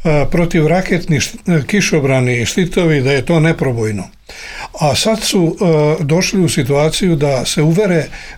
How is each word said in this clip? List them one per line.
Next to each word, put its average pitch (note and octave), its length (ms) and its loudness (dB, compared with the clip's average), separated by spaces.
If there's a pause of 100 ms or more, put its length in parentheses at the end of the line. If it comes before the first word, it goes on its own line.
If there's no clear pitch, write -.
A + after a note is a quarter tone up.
e, D3+ 260 2
protivraketni E3+ 880 0
št-, - 380 -2
e, B2 80 -4
kišobrani C3 760 0
i A2+ 60 -2
štitovi, E3+ 540 0
da C3 120 2
je C3+ 120 0
to E3+ 160 2
neprobojno. A#2 640 0 (760)
A D3 140 2
sad A3 280 -2
su, F3 340 0 (440)
e, D#3+ 40 -4
došli F3+ 360 0
u E3+ 80 2
situaciju D#3 680 0
da C3+ 280 0
se - 180 -2
uvere E3 420 2 (340)